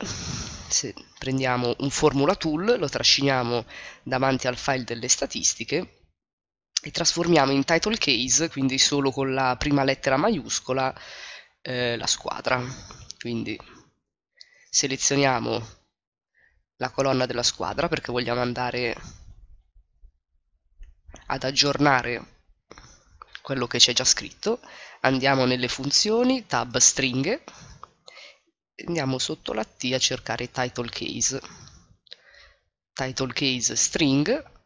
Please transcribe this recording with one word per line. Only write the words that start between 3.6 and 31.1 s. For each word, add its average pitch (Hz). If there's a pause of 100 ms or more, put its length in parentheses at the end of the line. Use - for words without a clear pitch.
davanti 131
al 123
file 131
delle 117
statistiche - (760)
e 151
trasformiamo 165
in 139
title 190
case, 131
quindi 135
solo 139
con 135
la 131
prima 143
lettera 135
maiuscola, 131 (680)
eh, 123
la 107
squadra. - (600)
Quindi 113 (1120)
selezioniamo 131 (1080)
la 127
colonna 131
della 120
squadra 110
perché 160
vogliamo 120
andare 123 (2250)
ad 131
aggiornare 135 (1120)
quello 131
che 127
c'è 123
già 123
scritto. - (440)
Andiamo 131
nelle 123
funzioni, 226
tab 123
stringhe, 135 (1400)
andiamo 135
sotto -
la 214
T -
a 131
cercare 123
title 123
case. - (1500)